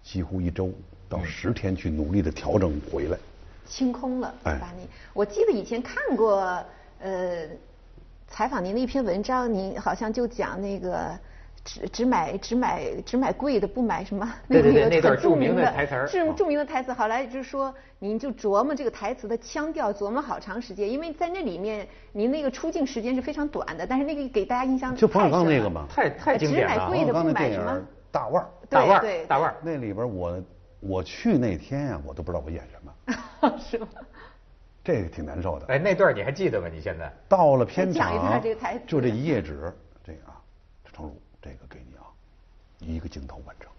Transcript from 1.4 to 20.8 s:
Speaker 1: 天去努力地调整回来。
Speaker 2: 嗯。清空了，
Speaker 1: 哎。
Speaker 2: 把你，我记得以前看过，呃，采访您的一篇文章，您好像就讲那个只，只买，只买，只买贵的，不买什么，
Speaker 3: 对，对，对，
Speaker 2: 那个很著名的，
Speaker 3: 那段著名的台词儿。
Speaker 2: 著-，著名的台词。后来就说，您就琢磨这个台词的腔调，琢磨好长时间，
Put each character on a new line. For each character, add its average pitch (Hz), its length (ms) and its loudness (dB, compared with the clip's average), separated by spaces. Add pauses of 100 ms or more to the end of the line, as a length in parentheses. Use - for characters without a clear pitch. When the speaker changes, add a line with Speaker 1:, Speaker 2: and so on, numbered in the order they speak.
Speaker 1:
天 95 220 -2
去 85 160 -4
努 78 220 -2
力 98 100 4
地 80 80 2
调 - 260 -2
整 80 320 2
回 - 200 -2
来。 87 80 0
Speaker 2:
嗯。 - 40 -12 (460)
清 254 260 -2
空 254 280 -6
了， 214 120 -6 (120)
Speaker 1:
哎。 78 160 0
Speaker 2:
把 175 180 -12
你， 180 80 -14 (260)
我 202 120 2
记 427 200 2
得 440 60 4
以 202 140 2
前 233 180 -4
看 - 140 -10 (200)
过， 196 480 2 (360)
呃， 180 480 -4 (800)
采 - 180 -2
访 254 180 -2
您 190 100 -2
的 240 60 2
一 262 60 0
篇 262 180 0
文 190 160 0
章， 247 320 0
您 190 280 -2
好 190 120 -2
像 220 200 -4
就 240 140 0
讲 185 340 -4
那 196 180 -4
个 175 400 -4 (460)
只， - 240 -10
只 240 180 -2
买， 196 320 2
只 - 160 -6
买， 180 500 0
只 - 120 -4
买 262 160 2
贵 262 260 0
的， 202 80 2
不 247 160 -2
买 190 220 -2
什 202 100 -6
么， 208 180 -4 (160)
Speaker 3:
对， 165 140 8
对， 143 100 10
对， - 160 8
Speaker 2:
那 165 120 6
个 156 100 6
很 127 100 4
著 339 140 6
名 247 220 4
的， 175 60 4
Speaker 3:
那 - 0 -
段 - 40 6
著 - 0 -
名 - 0 -
的 - 60 4
台 147 140 0
词 143 80 -4
儿。 127 120 0
Speaker 2:
著-， 320 280 2
著 370 120 2
名 294 120 2
的 294 60 0
台 285 180 -4
词。 254 100 -6
后 240 160 0
来 247 180 0
就 254 160 -8
说， 269 320 -4 (240)
您 208 180 -4
就 269 140 -4
琢 202 320 2
磨 294 100 0
这 277 120 -4
个 226 60 0
台 214 220 -6
词 247 140 -10
的 226 120 -2
腔 311 340 -6
调， 262 200 -2
琢 202 180 -4
磨 262 120 -2
好 247 160 -6
长 214 240 -8
时 214 100 -12
间， 196 160 -2